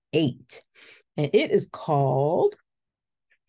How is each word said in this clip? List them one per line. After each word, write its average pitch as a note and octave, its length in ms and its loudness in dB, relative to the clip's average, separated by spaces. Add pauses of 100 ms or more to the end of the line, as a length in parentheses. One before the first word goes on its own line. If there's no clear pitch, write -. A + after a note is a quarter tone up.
(120)
eight, - 500 -4 (540)
and D3+ 180 -2
it C#4 160 2
is - 220 0
called C#3+ 840 0 (960)